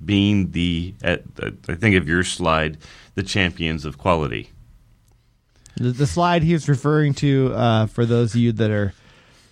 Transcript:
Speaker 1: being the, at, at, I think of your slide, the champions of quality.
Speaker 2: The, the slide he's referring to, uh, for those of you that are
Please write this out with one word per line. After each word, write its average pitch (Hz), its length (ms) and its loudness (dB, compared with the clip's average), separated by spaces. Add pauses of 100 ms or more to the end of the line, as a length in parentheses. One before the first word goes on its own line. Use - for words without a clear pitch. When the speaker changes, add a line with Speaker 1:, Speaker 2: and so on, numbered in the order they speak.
Speaker 1:
being 98 480 2
the, 87 500 -2
at, - 200 -2 (200)
at, - 120 -8 (140)
I 85 60 -6
think 95 220 2
of 76 120 0
your 87 160 0
slide, 80 540 -2 (380)
the 101 60 -4
champions 82 600 -2
of 73 140 -12
quality. 73 520 -2 (1300)
Speaker 2:
The, 120 140 -2
the 131 160 0
slide 175 360 0
he's 160 260 0
referring 147 460 2
to, 135 400 2
uh, 113 320 2
for 120 200 -2
those 117 280 2
of 120 60 2
you 117 120 2
that 107 180 0
are 104 240 -2 (580)